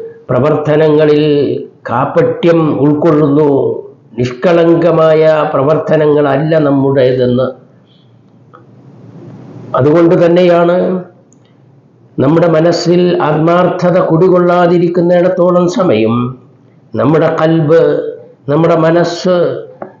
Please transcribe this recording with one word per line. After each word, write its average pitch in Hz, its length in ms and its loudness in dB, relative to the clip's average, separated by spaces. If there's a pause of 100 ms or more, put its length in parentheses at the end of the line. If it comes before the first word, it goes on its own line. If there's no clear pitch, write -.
(300)
പ്രവർത്തനങ്ങളിൽ 151 960 2 (640)
കാപട്യം 165 680 0 (200)
ഉൾക്കൊള്ളുന്നു, 147 680 2 (680)
നിഷ്കളങ്കമായ 160 1400 0
പ്രവർത്തനങ്ങളല്ല 151 1040 0
നമ്മുടേതെന്ന്. 131 920 0 (2250)
അതുകൊണ്ട് 165 500 2
തന്നെയാണ് 175 520 2 (1400)
നമ്മുടെ 160 280 2
മനസ്സിൽ 170 720 0
ആത്മാർത്ഥത 165 800 0
കുടികൊള്ളാതിരിക്കുന്നിടത്തോളം 175 1700 2
സമയം 123 680 -2 (580)
നമ്മുടെ 151 460 0
കൽബ്, 160 400 2 (680)
നമ്മുടെ 165 280 0
മനസ്സ് 170 580 0 (640)